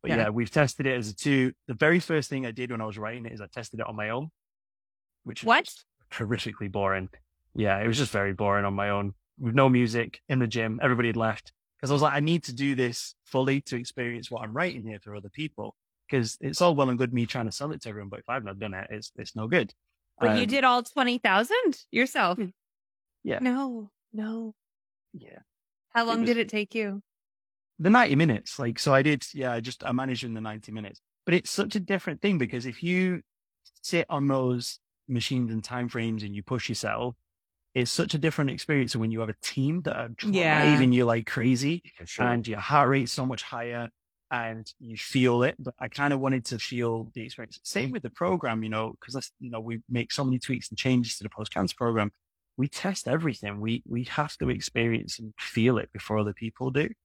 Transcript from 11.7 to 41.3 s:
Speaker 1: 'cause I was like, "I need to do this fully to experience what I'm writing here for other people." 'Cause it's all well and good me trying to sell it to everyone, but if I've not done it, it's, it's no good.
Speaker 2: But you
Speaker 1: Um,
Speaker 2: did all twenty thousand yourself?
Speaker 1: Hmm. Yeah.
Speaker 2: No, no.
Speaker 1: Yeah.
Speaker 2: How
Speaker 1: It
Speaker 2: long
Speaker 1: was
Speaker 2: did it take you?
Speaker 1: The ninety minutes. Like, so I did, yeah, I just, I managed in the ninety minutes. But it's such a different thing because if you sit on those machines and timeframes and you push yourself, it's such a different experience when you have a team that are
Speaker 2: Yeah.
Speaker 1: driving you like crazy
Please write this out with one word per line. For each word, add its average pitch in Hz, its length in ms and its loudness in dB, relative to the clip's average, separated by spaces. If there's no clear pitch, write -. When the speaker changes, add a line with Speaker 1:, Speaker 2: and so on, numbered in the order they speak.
Speaker 1:
'cause 135 80 -4
I 139 40 4
was 139 80 4
like, 147 120 2
"I 143 60 0
need 160 240 2
to 127 100 -10
do 139 220 0
this 123 480 -2
fully 135 380 0
to - 160 -6
experience 120 520 -8
what 117 140 -8
I'm 107 100 -10
writing 135 320 -4
here 107 140 -10
for 104 160 -16
other 101 140 -12
people." 107 460 -10
'Cause 120 320 0
it's - 200 -2
all 170 140 6
well 139 140 4
and 123 100 0
good 123 140 0
me 120 120 2
trying 117 200 -4
to 107 60 -4
sell 147 200 -6
it - 100 -10
to 120 80 -10
everyone, 101 200 -10
but 113 100 -12
if - 100 -16
I've 123 140 -4
not 98 160 -10
done 107 140 -6
it, 95 180 -8
it's, 107 240 -12
it's - 200 -12
no 110 120 -4
good. 135 260 0
Speaker 2:
But 220 180 4
you 240 60 2
Speaker 1:
Um, 240 40 0
Speaker 2:
did 262 160 2
all 247 200 6
twenty 247 340 0
thousand 262 760 2
yourself? 226 460 2
Speaker 1:
Hmm. 190 120 -2
Yeah. - 180 -2
Speaker 2:
No, 247 480 -2
no. 220 400 -6
Speaker 1:
Yeah. - 260 -18
Speaker 2:
How 233 100 4
Speaker 1:
It 233 40 0
Speaker 2:
long 226 140 2
Speaker 1:
was 220 80 4
Speaker 2:
did 240 80 4
it 214 120 0
take 208 260 -4
you? 202 260 -4
Speaker 1:
The 170 100 4
ninety 226 260 6
minutes. 147 440 2
Like, 117 200 -2
so 143 140 4
I 135 80 8
did, 143 320 2
yeah, 131 180 -4
I 117 80 -2
just, 120 240 -10
I 135 80 -2
managed 127 320 -2
in 117 120 -8
the 110 60 -6
ninety 107 300 -10
minutes. 107 300 -12
But 170 80 2
it's - 180 2
such 202 240 -2
a 208 40 2
different 180 420 -4
thing 202 160 2
because 123 280 -2
if 123 180 -10
you 180 380 0
sit - 280 0
on 139 180 2
those 127 520 0
machines 123 440 -2
and 110 120 -4
timeframes 113 600 -4
and 101 120 -8
you 101 80 -8
push - 260 -4
yourself, 113 460 -2
it's 123 180 2
such - 220 0
a 160 40 0
different 147 340 2
experience 131 440 0
when 113 160 0
you 113 80 -2
have 110 100 -4
a 107 120 -6
team 151 400 -2
that - 160 -4
are 117 120 -6
Speaker 2:
Yeah. 165 400 4
Speaker 1:
driving 135 300 8
you 123 120 6
like 117 200 4
crazy 131 560 2